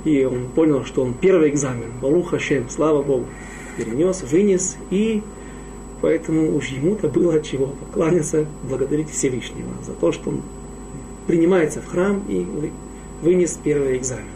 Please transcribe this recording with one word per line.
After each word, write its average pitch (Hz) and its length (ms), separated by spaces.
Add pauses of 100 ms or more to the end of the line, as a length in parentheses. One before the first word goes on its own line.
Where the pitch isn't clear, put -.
И 143 220
он 123 280
понял, 151 300
что 135 200
он 123 100
первый 170 360
экзамен, 123 420 (100)
Барух 160 320
Ашем, 131 360
слава 147 320
Богу, 131 240 (520)
перенёс, 151 460
вынес, 180 540 (140)
и 214 320 (800)
поэтому 160 540
уж 139 120
ему-то 156 400
было 170 280
от 151 80
чего 135 240
покланяться, 160 800 (240)
благодарить 135 400
Всевышнего - 600 (160)
за - 80
то, - 180
что - 180
он - 120 (840)
принимается 165 540
в - 60
храм 196 400
и 190 120
вы-, 156 320 (500)
вынес 175 420
первый 139 340
экзамен. 123 280 (100)